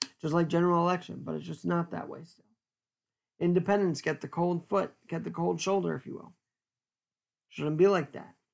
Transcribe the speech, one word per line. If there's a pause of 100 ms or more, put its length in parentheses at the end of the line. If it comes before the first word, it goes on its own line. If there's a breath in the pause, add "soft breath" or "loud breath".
(220 loud breath)
Just
like
general
election,
but
it's
just
not
that
way
still. (920)
Independents
get
the
cold
foot, (140)
get
the
cold
shoulder,
if
you
will. (1160)
Shouldn't
be
like
that. (180)